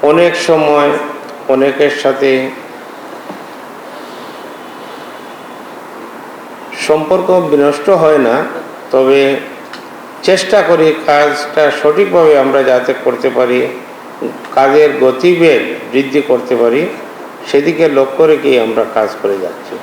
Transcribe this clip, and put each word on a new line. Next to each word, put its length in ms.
অনেক 240
সময় 420
অনেকের 460
সাথে 280
সম্পর্ক 400
বিনষ্ট 380
হয় 380
না, 80
তবে 300
চেষ্টা 320
করি 180
কাজটা 580
সঠিকভাবে 520
আমরা 200
যাতে 280
করতে 340
পারি, 220
কাজের 340
গতিবেগ 600
বৃদ্ধি 380
করতে 320
পারি, 200
সেদিকে 380
লক্ষ্য 260
রেখেই 360
আমরা 240
কাজ 160
করে 220
যাচ্ছি। 400